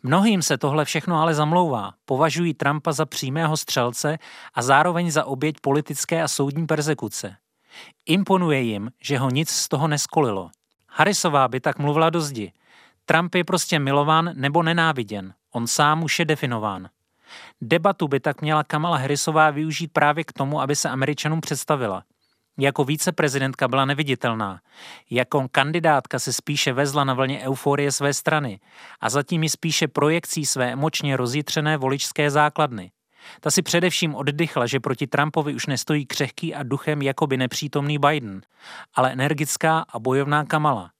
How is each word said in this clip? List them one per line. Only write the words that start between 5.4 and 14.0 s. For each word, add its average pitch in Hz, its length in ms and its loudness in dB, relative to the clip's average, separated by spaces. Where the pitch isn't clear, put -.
politické 151 640 -2
a 156 60 -2
soudní 143 380 -2
perzekuce. 143 720 -4
Imponuje 180 540 2
jim, 110 300 -2
že 139 180 -2
ho 131 120 0
nic 147 200 0
z - 180 -2
toho 156 200 0
neskolilo. 120 600 0
Harrisová 151 600 2
by 127 120 -2
tak - 180 -2
mluvila 147 320 2
do 165 100 0
zdi. 127 320 -6
Trump 170 300 2
je 180 100 2
prostě 175 340 0
milován 147 560 2